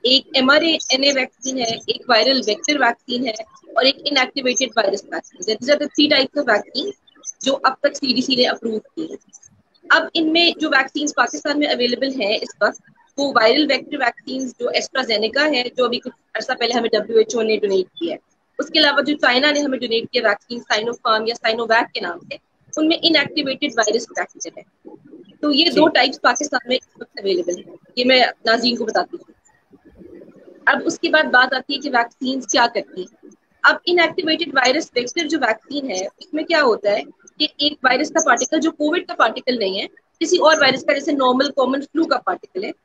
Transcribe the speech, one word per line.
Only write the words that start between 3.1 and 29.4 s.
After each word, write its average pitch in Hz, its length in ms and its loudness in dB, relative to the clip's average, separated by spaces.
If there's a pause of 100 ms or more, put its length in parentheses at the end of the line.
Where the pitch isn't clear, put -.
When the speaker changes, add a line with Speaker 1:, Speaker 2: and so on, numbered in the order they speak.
Speaker 1:
है 226 80 -4 (440)
और 254 80 2
एक 277 220 2
inactivated 262 680 0
virus 226 260 0 (100)
vaccine - 360 -12
है। 220 80 -2
These 247 120 -6
are 294 120 2
the 294 80 -4
three 294 280 2
types 269 240 -2
of 247 80 -2
vaccine 254 420 -2 (520)
जो 269 80 0
अब - 320 0
तक 285 120 0
सीडीसी 254 400 -2
ने 247 100 4
अप्रूव 220 320 -4
की - 340 -10
है। - 60 -14 (800)
अब 320 180 -2
इनमें 330 440 2
जो 302 100 -2
वैक्सीन 269 380 -2 (100)
पाकिस्तान 285 420 -2
में 294 80 0
available 247 560 -2
है 294 120 0
इस - 280 -10
वक्त, 220 140 0 (420)
वो 277 120 0
viral 254 360 4
vector 269 300 -4
वैक्सीन 254 500 -4
जो 240 320 -6
AstraZeneca 247 760 -2
है, 247 80 0
जो 247 220 -2
अभी 240 120 -4
कुछ - 160 -10 (220)
अर्सा 220 180 -6
पहले 233 200 -2
हमें 233 220 0
डब्ल्यूएचओ 220 460 2
ने 220 160 2
donate 190 280 2 (140)
किया 330 140 -4
है। - 60 -10 (400)
उसके 311 200 -2
अलावा 285 220 6
जो 294 120 0
China 277 380 2
ने 294 80 0
हमें 262 200 -2
donate 226 340 -4
किया 226 160 0
vaccine 240 300 -6
Sinopharm 220 680 -2
या 233 60 -4
Sinovac 226 580 0
के 190 80 -6
नाम 175 180 -8
से, - 340 -18 (240)
उनमें 311 220 2
inactivated 294 720 0
virus 220 340 0
पैकेज - 520 -10
है। - 60 -20 (800)
तो 294 100 0
ये 294 140 4
Speaker 2:
जी। 349 60 0
Speaker 1:
दो 302 160 6
टाइप्स 262 300 2
पाकिस्तान - 520 0
में 254 60 2
इस - 120 -6 (140)
वक्त - 180 -18
available 175 380 -2
हैं, - 180 -18 (220)
ये 247 80 0
मैं 254 220 4 (200)
नाज़रीन 240 280 2
को 220 100 -6
बताती - 320 -4
हूँ। - 180 -20 (1300)